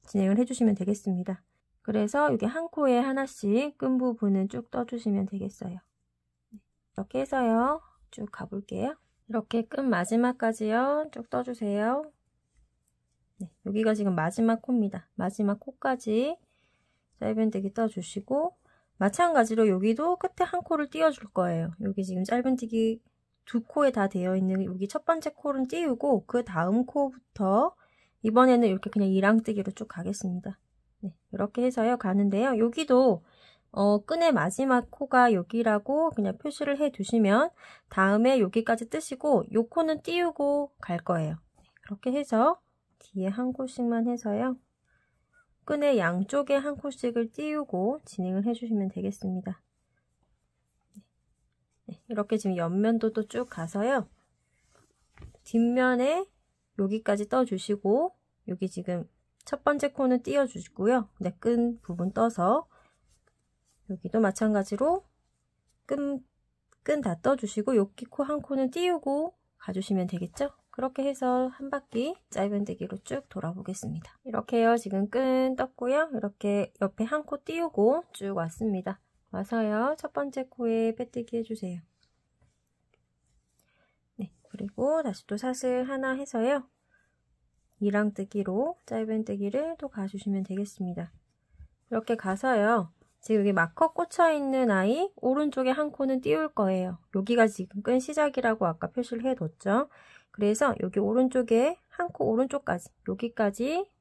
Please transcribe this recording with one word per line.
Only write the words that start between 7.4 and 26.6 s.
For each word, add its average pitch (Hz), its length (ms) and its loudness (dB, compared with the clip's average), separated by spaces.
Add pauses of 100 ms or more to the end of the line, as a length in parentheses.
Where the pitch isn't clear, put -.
쭉 214 220 -12
가볼게요. 196 640 -8 (320)
이렇게 226 360 -4
끈 262 260 -4
마지막까지요. 233 1200 0
쭉 233 180 -14
떠주세요. 247 800 -2 (1300)
네, 185 140 -14 (140)
여기가 214 280 0
지금 202 220 0
마지막 226 460 0
코입니다. 208 540 -2
마지막 202 440 -2
코까지 262 800 -2 (840)
짧은뜨기 214 540 -2
떠주시고 226 840 -4 (420)
마찬가지로 226 720 4
여기도 226 500 2
끝에 - 280 -2
한 349 160 -4
코를 294 300 -2
띄워줄 311 400 0
거예요. 170 400 0 (100)
여기 196 220 -4
지금 185 200 -4
짧은뜨기 226 800 0 (440)
두 233 180 -2
코에 285 280 2
다 202 160 2
되어 185 280 0
있는 190 280 0
여기 185 240 -4
첫 311 180 -8
번째 320 260 0
코를 269 360 -4
띄우고 277 600 0
그 240 160 0
다음 196 420 0